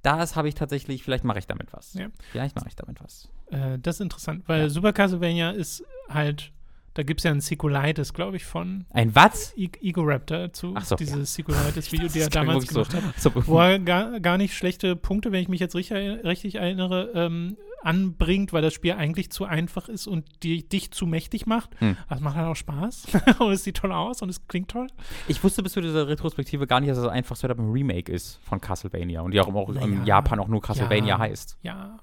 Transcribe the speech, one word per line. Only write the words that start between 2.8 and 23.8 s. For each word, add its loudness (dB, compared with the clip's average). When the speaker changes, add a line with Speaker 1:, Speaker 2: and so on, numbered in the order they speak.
Speaker 1:
was. -20
Speaker 2:
Äh, -4
das -4
ist -14
interessant, -8
weil 2
Speaker 1:
Ja. 2
Speaker 2:
Super 4
Castlevania 2
ist -8
halt, -2
da -4
gibt's -2
ja 4
ein 2
Sequelitis, -2
glaub -4
ich, -8
von -8
Speaker 1:
Ein 4
was? 10
Speaker 2:
I-, -2
Ego 0
Raptor -2
zu, -8
Speaker 1:
Ach -6
so, 4
Speaker 2:
dieses -4
Speaker 1:
ja. -8
Speaker 2:
Sequelitis-Video, 0
Speaker 1:
<laughs> -4
Speaker 2:
die 0
er 4
Speaker 1:
Das 0
klingt 4
Speaker 2:
damals 2
Speaker 1:
wirklich 2
Speaker 2:
gemacht -2
Speaker 1:
so, 4
Speaker 2:
hat, 0
Speaker 1:
so 0
Speaker 2:
wo 6
er 8
gar, 0
gar 2
nicht 0
schlechte 0
Punkte, -2
wenn 0
ich -2
mich -2
jetzt -2
richtig, -2
richtig -2
erinnere, -2
ähm, -2
anbringt, 2
weil 4
das 2
Spiel -2
eigentlich -2
zu -6
einfach -4
ist -10
und -2
die, -2
dich -2
zu -4
mächtig -2
macht. 0
Speaker 1:
Hm. 2
Speaker 2:
Das -4
macht -2
halt 0
auch -2
Spaß -6
<laughs> 6
und 4
es 0
sieht -6
toll -2